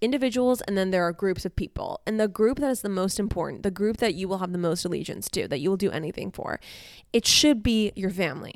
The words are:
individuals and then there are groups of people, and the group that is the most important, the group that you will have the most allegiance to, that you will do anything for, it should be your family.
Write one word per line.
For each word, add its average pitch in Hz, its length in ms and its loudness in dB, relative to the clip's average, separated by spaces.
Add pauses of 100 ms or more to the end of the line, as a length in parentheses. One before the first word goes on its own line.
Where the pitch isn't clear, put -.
individuals 254 600 2
and 196 140 -2
then 190 140 2
there 180 140 4
are 170 80 2
groups 185 320 -2
of 185 100 -4
people, - 520 -6
and 220 120 0
the 214 80 4
group 214 320 2
that 277 120 2
is 247 100 0
the 208 80 -4
most 190 320 0
important, 165 420 -2
the 196 80 0
group 208 280 0
that 214 160 2
you 190 120 -4
will 185 120 -2
have 180 120 -4
the 180 80 -2
most 175 260 0
allegiance 165 440 -6
to, - 180 -4
that 143 120 -2
you 156 120 0
will 196 60 2
do 190 160 0
anything 160 400 -6
for, - 260 -8 (540)
it 233 140 2
should 277 360 6
be 220 320 2
your 185 160 -2
family. 170 460 -4